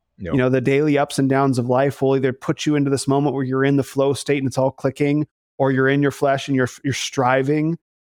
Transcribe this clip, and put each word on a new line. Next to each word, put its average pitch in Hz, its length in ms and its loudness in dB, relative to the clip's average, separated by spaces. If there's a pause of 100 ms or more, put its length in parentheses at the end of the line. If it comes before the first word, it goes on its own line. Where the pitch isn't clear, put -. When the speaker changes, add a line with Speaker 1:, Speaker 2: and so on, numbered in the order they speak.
(180)
Speaker 1:
No. 87 140 -6
Speaker 2:
You 143 60 2
know, 127 100 2
the 131 140 2
daily 139 360 2
ups 143 220 -2
and 135 80 2
downs 135 300 2
of 120 100 -2
life 135 340 0
will 135 140 2
either 135 160 0
put - 340 -6
you 151 80 2
into 139 160 2
this 135 160 -2
moment 139 300 0
where 139 80 -4
you're 131 200 0
in 139 120 2
the 135 80 2
flow 139 300 0
state 143 240 -2
and 135 100 -2
it's 123 100 -4
all 131 140 0
clicking, 147 560 -2 (300)
or 135 120 2
you're 131 180 2
in 143 140 2
your 143 80 2
flesh 135 380 -2
and 139 80 0
you're, 127 120 2 (140)
you're 135 120 -2
striving. 139 840 0 (300)